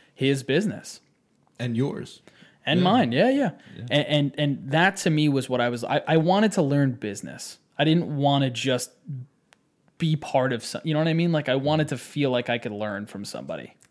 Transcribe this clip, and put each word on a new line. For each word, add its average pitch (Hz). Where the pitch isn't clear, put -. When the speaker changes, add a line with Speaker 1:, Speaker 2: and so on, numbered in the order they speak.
Speaker 1:
his 135
business. 143
Speaker 2:
And 117
yours. -
Speaker 1:
And 135
Speaker 2:
Yeah. 180
Speaker 1:
mine, 185
yeah, 170
yeah. 269
Speaker 2:
Yeah. 117
Speaker 1:
And, 143
and, 143
and 135
that 180
to -
me 151
was 135
what 123
I 120
was, 120
I, 143
I 160
wanted 190
to 190
learn 139
business. 98
I 143
didn't 160
wanna 139
just 123
be 160
part 131
of 117
some, -
you 156
know 151
what 160
I 160
mean? 170
Like, 151
I 131
wanted 147
to 131
feel 139
like 120
I 120
could 120
learn 104
from 101
somebody. 69